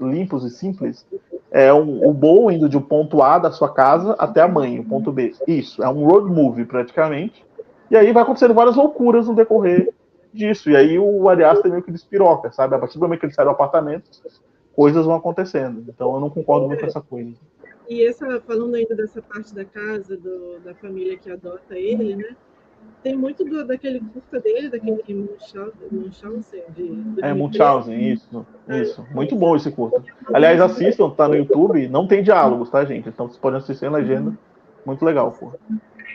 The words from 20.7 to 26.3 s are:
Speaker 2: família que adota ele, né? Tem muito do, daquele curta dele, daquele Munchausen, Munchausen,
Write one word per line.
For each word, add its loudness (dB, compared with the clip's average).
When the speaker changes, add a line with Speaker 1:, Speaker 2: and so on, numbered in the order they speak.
Speaker 2:
família -10
que -20
adota -18
ele, -4
né? -14
Tem -6
muito -6
do, -10
daquele -8
curta -12
dele, -4
daquele -6
Munchausen, -14
Munchausen, -12